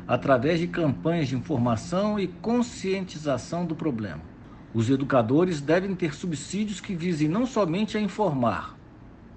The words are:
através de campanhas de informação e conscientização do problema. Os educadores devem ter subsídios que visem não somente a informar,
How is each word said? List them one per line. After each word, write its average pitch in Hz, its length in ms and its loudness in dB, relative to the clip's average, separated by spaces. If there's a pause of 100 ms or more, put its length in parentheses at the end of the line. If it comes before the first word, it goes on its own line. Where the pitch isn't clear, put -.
através 135 520 4
de 170 60 0
campanhas 165 600 0
de 131 80 -2
informação 147 840 0
e 190 80 0
conscientização 180 1400 -2
do 160 80 -4
problema. 110 480 -4 (500)
Os 113 160 2
educadores 139 720 4
devem 185 320 2
ter 170 220 -2
subsídios 185 640 -4
que 202 140 -6
visem 156 320 0
não 214 180 2
somente 208 500 0
a 208 60 0
informar, 135 720 0 (600)